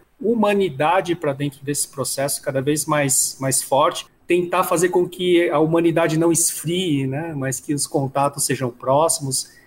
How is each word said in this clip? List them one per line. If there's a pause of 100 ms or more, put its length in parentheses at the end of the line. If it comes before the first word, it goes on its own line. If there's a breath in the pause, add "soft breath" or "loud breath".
(200)
humanidade
pra
dentro
desse
processo
cada
vez
mais,
mais
forte, (200)
tentar
fazer
com
que
a
humanidade
não
esfrie,
né,
mas
que
os
contatos
sejam
próximos, (100)